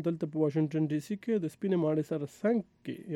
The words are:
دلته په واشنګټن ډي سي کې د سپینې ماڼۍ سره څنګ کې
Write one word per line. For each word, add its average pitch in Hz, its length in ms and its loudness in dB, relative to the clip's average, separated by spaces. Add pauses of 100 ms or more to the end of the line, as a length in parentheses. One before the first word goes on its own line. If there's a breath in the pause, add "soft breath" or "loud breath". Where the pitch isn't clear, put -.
دلته 170 260 0
په 156 140 4
واشنګټن 156 480 2
ډي 151 60 0 (100)
سي 208 140 -4
کې 226 100 0 (100)
د 156 100 -4
سپینې 190 300 0
ماڼۍ 156 280 2
سره 151 120 -2 (140)
څنګ 226 200 2 (260)
کې - 120 -8 (200)